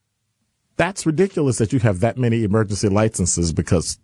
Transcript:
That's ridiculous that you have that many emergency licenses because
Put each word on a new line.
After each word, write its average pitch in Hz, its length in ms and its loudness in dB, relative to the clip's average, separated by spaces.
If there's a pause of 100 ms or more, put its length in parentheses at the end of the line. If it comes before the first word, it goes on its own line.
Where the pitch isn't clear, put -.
(760)
That's 170 280 -2
ridiculous 160 540 0
that 113 140 0
you 135 80 2
have 104 200 2
that 113 180 0
many 117 260 0
emergency 104 440 0
licenses 95 640 0
because 82 520 -2